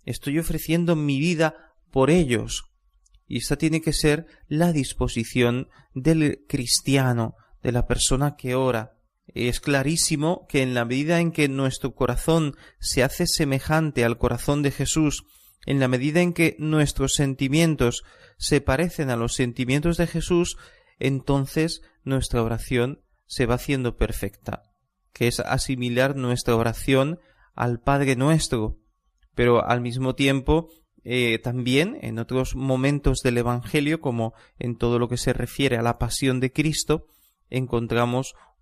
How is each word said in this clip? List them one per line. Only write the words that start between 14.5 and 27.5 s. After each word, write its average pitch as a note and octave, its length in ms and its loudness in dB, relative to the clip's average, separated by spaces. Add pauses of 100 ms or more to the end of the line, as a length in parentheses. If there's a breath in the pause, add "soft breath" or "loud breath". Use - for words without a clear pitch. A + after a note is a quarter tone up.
de C#3 80 2
Jesús, D3 520 0 (420 soft breath)
en C#3 140 0
la C3 80 2
medida C#3 340 2
en F3 120 2
que E3+ 260 0
nuestros D3 540 0
sentimientos C#3 880 2 (340 soft breath)
se - 220 2
parecen C#3+ 520 0
a A#2+ 40 0
los A#2 200 -2
sentimientos C3 600 0
de E3+ 120 0
Jesús, E3+ 500 0 (420 loud breath)
entonces C#3 840 -2 (200 soft breath)
nuestra B2+ 400 -2
oración A#2+ 600 -2 (240)
se - 180 -2
va A#2 100 2
haciendo B2+ 400 -2
perfecta, - 680 -6 (500)
que A#2+ 140 0
es A#2+ 120 0
asimilar B2+ 800 -2
nuestra B2 380 0
oración C3 640 0 (340 soft breath)